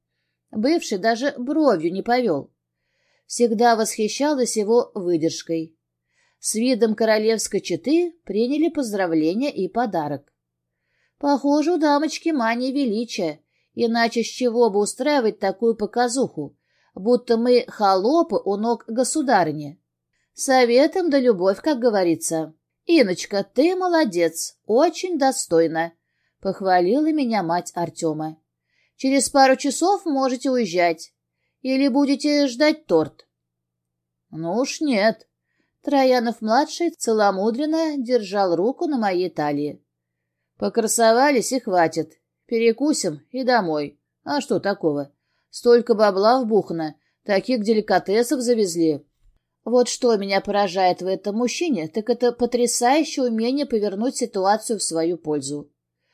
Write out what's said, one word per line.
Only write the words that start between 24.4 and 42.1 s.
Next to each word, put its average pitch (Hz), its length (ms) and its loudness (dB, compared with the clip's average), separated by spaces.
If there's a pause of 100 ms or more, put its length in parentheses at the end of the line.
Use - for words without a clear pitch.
очень 330 540 0
достойно", — 165 720 0 (480)
похвалила 190 680 0
меня 240 320 -2
мать 170 320 -4
Артёма. 160 680 -6 (540)
"Через 269 340 0
пару 269 280 6
часов 339 500 -2
можете 269 440 -2
уезжать. 175 600 -2 (500)
Или 262 260 0
будете 285 580 2
ждать 302 400 0
торт?" 160 400 0 (1040)
"Ну 165 240 -6
уж 262 260 -2
нет". 226 480 0 (540)
Троянов-младший 254 1080 0
целомудренно 240 1080 0
держал 208 560 0
руку 233 320 -2
на 294 120 -2
моей 185 320 -2
талии. 147 540 -4 (720)
"Покрасовались 226 920 2
и 262 80 -2
хватит. 165 540 -2 (340)